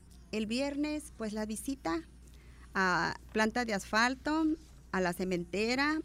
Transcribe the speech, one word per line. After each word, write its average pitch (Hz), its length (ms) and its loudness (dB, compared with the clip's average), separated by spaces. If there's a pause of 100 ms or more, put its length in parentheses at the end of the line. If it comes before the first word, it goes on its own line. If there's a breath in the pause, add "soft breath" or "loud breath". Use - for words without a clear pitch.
(320)
El 220 160 0
viernes, 277 720 -2
pues, 220 160 -4
la 214 120 -2
visita 269 560 -2 (720 loud breath)
a 175 420 2 (180)
planta 220 320 2
de 226 80 -2
asfalto, 254 720 2 (460)
a 190 100 2
la 175 120 2
cementera, 214 920 0